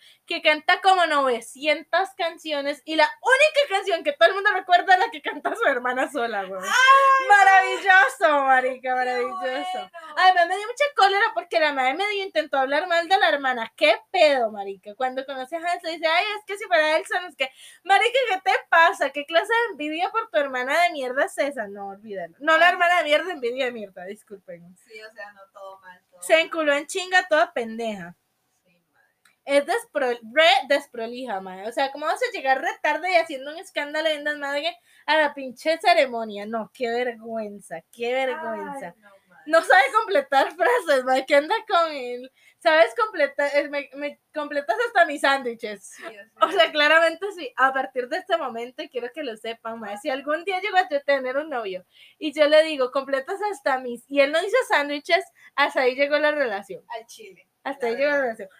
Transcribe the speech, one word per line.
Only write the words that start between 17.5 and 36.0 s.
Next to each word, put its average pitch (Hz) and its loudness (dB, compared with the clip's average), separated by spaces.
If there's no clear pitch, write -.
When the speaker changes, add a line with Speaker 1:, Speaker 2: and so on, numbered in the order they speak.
Speaker 1:
Marica, 427 2
¿qué 381 -2
te 381 2
pasa? 330 4
¿Qué 285 -6
clase 349 0
de 453 0
envidia 311 -4
por 440 -4
tu - -6
hermana 269 -2
de 349 2
mierda 269 -2
es 381 -6
esa? 262 -4
No, 202 -12
olvídalo. 196 -12
No, 320 2
la 339 6
Speaker 2:
Ay. 359 6
Speaker 1:
hermana 349 2
de 320 0
mierda, 320 0
envidia 254 -6
de 240 -4
mierda, 196 -14
disculpen. 185 -18
Speaker 2:
Sí, 220 -20
o 214 -20
sea, 208 -18
no, 196 -20
todo 196 -18
mal, 185 -20
todo - -20
Speaker 1:
Se 349 4
Speaker 2:
mal. 320 4
Speaker 1:
enculó 320 -2
en 294 -2
chinga 370 -2
toda 311 2
pendeja. 220 -8
Speaker 2:
Sí, - -20
madre. - -20
Speaker 1:
Es 285 0
despro-, 285 -2
re 311 4
desprolija, 240 -4
madre. 190 -12
O 247 -8
sea, 277 -2
¿cómo 294 -8
vas 349 -2
a 494 -4
llegar 269 0
re 339 -4
tarde 320 -2
y 359 2
haciendo 294 -2
un 320 -14
escándalo 311 -4
y 302 -4
un 294 -12
desmadre 294 -6
a 302 2
la 294 2
pinche 277 -4
ceremonia? 240 0